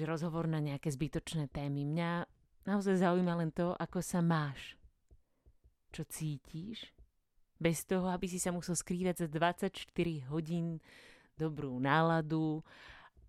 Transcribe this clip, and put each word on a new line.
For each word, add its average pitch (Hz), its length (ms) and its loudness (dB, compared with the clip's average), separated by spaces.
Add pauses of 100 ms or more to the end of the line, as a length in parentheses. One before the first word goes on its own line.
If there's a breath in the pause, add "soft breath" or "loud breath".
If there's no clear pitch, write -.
rozhovor 165 400 -2
na 156 160 0
nejaké 147 320 -2
zbytočné 151 560 -4
témy. 143 320 -4
Mňa 170 280 0 (600)
naozaj 196 320 4
zaujíma 175 360 4
len 160 120 0
to, 175 240 0
ako - 240 -4
sa 175 240 2
máš. 151 560 0 (1120)
Čo - 160 -8
cítiš? 160 840 -8 (680)
Bez 165 280 2
toho, 185 240 0
aby 180 160 -2
si 180 160 -2
sa 185 80 0
musel 175 240 -2
skrývať 175 520 0
za - 40 0
dvadsaťštyri 165 1000 -2
hodín 165 520 -2 (520 loud breath)
dobrú 143 440 -4
náladu, 156 840 2 (680 loud breath)